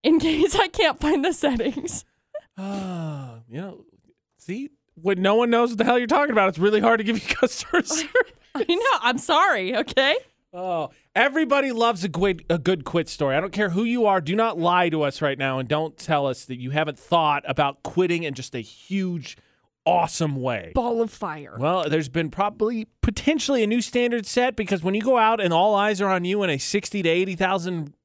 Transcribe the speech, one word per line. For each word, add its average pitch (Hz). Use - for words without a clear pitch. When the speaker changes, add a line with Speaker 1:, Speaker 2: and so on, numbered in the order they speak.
Speaker 1:
in 320
<laughs> -
case 320
I 392
can't 339
find 294
the 359
settings. 285
Speaker 2:
Uh, 170
you 123
know, 190
see, 254
when 185
no 196
one 240
knows 233
what 220
the 220
hell 247
you're 247
talking 285
about, 202
it's 160
really 208
hard 226
to 214
give 220
you -
<laughs> -
customer -
service. 311
Speaker 1:
I 277
know. 453
I'm 240
sorry, 285
okay? 277
Speaker 2:
Oh, 175
everybody 277
loves 226
a 202
quit, 175
a 170
good 160
quit 170
story. 139
I 156
don't 185
care 208
who 190
you 233
are. 190
Do 160
not 214
lie 175
to 156
us 139
right 139
now 135
and 127
don't 156
tell 147
us 131
that 131
you 127
haven't 151
thought 151
about 139
quitting 170
in 143
just 127
a 123
huge, 180
awesome 165
way. 127
Speaker 1:
Ball 240
of 220
fire. 156
Speaker 2:
Well, 156
there's 156
been 156
probably 214
potentially 262
a 214
new 226
standard 240
set 247
because 190
when 190
you 220
go 254
out 220
and 180
all 190
eyes 202
are 196
on 185
you 202
in 185
a 139
sixty 202
to 165
eighty 180
thousand 180